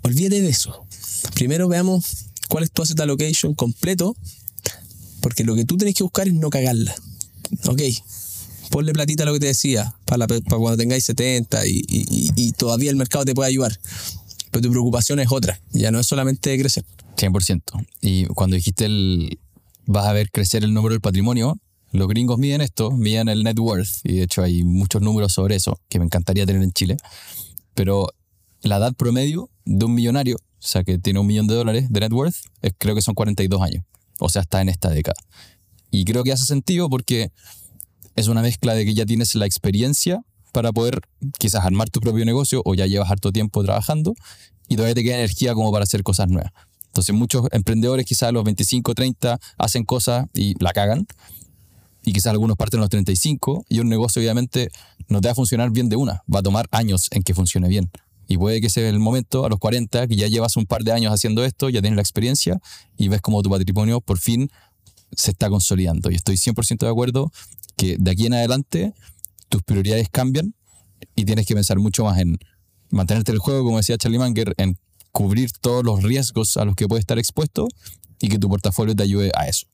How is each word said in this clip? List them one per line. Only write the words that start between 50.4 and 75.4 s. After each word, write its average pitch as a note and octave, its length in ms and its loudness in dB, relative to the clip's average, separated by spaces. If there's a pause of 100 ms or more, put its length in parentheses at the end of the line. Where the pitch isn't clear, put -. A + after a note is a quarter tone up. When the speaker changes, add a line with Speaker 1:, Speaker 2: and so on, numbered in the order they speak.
Speaker 2:
la F2 80 2
cagan G#2+ 340 0 (1000)
y G#2+ 100 0
quizás F#2+ 140 2
algunos G#2+ 300 2
parten A2+ 220 -2
a - 20 2
los G2+ 80 2
treinta G2 220 0
y F#2 40 2
cinco C#3+ 540 -2
y A#2 100 0
un A#2 80 0
negocio A2+ 340 0
obviamente A#2 500 0 (360)
no G#2 140 2
te - 60 2
va - 60 2
a - 20 0
funcionar B2 340 0
bien A#2+ 180 2
de G#2+ 100 0
una, B2+ 260 -2 (100)
va G2+ 60 2
a F#2+ 40 -2
tomar G2 280 0
años G#2+ 400 0
en G#2 120 0
que F#2 100 -2
funcione F2+ 340 0
bien. F#2 240 0 (360)
Y F#3 100 0
puede G#2+ 240 0
que A2 80 0
sea A2+ 200 0
el G#2 100 2
momento B2 460 0
a A#2+ 40 -2
los G#2+ 100 0
cuarenta, A#2+ 480 0
que A2+ 80 0
ya G#2 120 0
llevas A2+ 300 0
un A2+ 80 0
par A2+ 180 -4
de A2 100 2
años A2+ 200 0
haciendo A2 300 0
esto, C3+ 260 -2
ya A#2 120 0
tienes G#2+ 140 2
la G#2 60 2
experiencia C3 580 0 (380)
y F#2+ 120 0
ves G2+ 120 0
cómo G#2+ 220 0
tu G2 60 2
patrimonio G2 520 0
por F#2 180 -2
fin A#2+ 300 0 (680)
se - 160 -2
está G#2 180 0
consolidando. F#2 600 0
Y F2+ 60 0
estoy F#2 220 0
cien A2+ 180 0
por A#2 100 -2
ciento A#2 200 -2
de A#2 60 0
acuerdo B2 400 0 (440)
que F#2 240 0
de F#2 120 4
aquí G2 140 2
en A#2 80 2
adelante C#3 600 0 (560)
tus F#2+ 140 0
prioridades G#2 460 0
cambian C#3 460 -2 (600)
y A2 100 0
tienes G#2+ 200 2
que A2+ 80 0
pensar G2+ 240 2
mucho G#2+ 280 2
más F#2 140 2
en E2+ 200 2 (500)
mantenerte G#2 420 0
en A2 40 0
el G#2 40 2
juego, C3+ 240 0
como A2+ 140 2
decía A2 200 0
Charlie A2+ 200 0
Munger, A#2 400 0
en F#2+ 200 0 (340)
cubrir A2 400 0